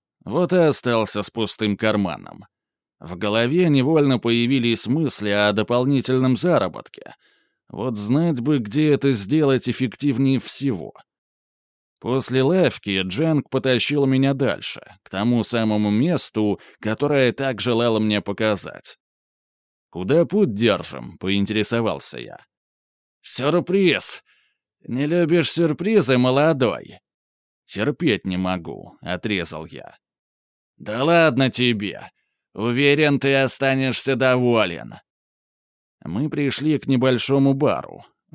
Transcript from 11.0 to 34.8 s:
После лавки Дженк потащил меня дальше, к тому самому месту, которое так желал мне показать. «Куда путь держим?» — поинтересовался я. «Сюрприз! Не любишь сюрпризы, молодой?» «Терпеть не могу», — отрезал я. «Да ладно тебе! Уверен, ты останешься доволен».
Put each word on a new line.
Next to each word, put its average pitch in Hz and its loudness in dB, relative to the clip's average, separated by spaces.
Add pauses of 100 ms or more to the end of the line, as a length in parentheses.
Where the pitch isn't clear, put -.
После 127 0
лавки 135 0
Дженк 135 0
потащил 135 0
меня 135 2
дальше, 120 -4 (220)
к - -20
тому 113 0
самому 107 0
месту, 110 0 (180)
которое 127 0
так 131 -6
желал 117 2
мне 107 0
показать. 101 -4 (920)
«Куда 113 0
путь 127 0
держим?» — 95 -2
поинтересовался 101 -2
я. 53 -14 (800)
«Сюрприз! 165 0 (640)
Не 135 -4
любишь 170 2
сюрпризы, 165 2
молодой?» 127 2 (680)
«Терпеть 120 -2
не 95 -4
могу», — 87 -6
отрезал 87 -6
я. - -20 (800)
«Да 117 -4
ладно 156 4
тебе! 104 -2 (440)
Уверен, 143 0
ты 139 0
останешься 135 0
доволен». 113 0 (1080)